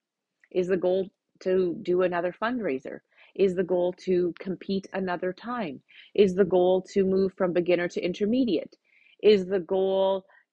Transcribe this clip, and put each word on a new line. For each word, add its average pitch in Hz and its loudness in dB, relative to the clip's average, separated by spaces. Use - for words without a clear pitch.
Is 180 -2
the 185 0
goal 185 0
to 185 0
do 180 0
another 175 -2
fundraiser? 208 -4
Is 185 2
the 185 -2
goal 175 0
to 180 0
compete 196 -6
another 185 -4
time? 208 -10
Is 190 4
the 196 4
goal 185 4
to 196 2
move 190 2
from 180 -2
beginner 175 0
to - -6
intermediate? 208 -2
Is 196 6
the 190 -2
goal 190 0